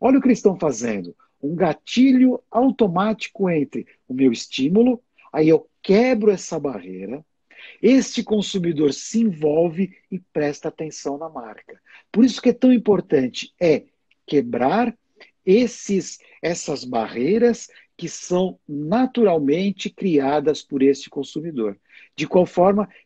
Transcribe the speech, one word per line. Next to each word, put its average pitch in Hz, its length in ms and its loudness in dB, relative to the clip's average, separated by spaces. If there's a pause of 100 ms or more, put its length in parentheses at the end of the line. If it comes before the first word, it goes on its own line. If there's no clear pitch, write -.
Olha 262 180 4
o 254 40 2
que 247 60 2
eles 226 100 2
estão 190 180 2
fazendo. 110 580 -4 (280)
Um 147 120 -6
gatilho 247 840 2 (100)
automático 208 1000 0
entre 139 360 -4 (220)
o 127 60 -10
meu 131 160 2
estímulo, 196 720 0 (300)
aí 156 160 2
eu 156 200 2 (140)
quebro 220 480 2
essa 175 280 -4
barreira, 101 680 -10 (580)
este 247 400 2
consumidor 170 680 -2
se - 280 -4
envolve 165 720 0 (160)
e 185 80 -8 (140)
presta 147 360 -4
atenção 151 500 -10
na 160 100 -12
marca. 120 500 -18 (320)
Por 220 140 4
isso 233 160 2
que 247 100 2
é 233 40 2
tão 254 180 4
importante, 175 880 0
é 139 240 2 (420)
quebrar 139 720 0 (480)
esses, 202 760 0 (220)
essas 156 440 -6
barreiras 123 840 -2 (280)
que 170 120 -10
são 180 500 -4 (100)
naturalmente 180 1200 0
criadas 147 760 0
por 139 200 -6
esse 135 260 2
consumidor. 139 720 -8 (360)
De 156 120 -6
qual 180 180 2
forma, 196 440 2 (180)